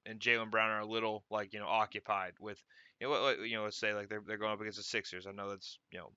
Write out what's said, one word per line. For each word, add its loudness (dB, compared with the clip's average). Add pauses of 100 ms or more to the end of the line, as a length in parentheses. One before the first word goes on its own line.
and -10
Jaylen 4
Brown 6
are 2
a -4
little, 0
like, -2
you -6
know, -4
occupied 2
with, -10 (380)
you -2
know, 0
what, 4
what, 2
you 0
know, 0
let's -4
say, 2
like, -4
they're, -4
they're -2
going 0
up -2
against -6
the -8
Sixers. -4
I -8
know -6
that's, -10 (120)
you -10
know, -12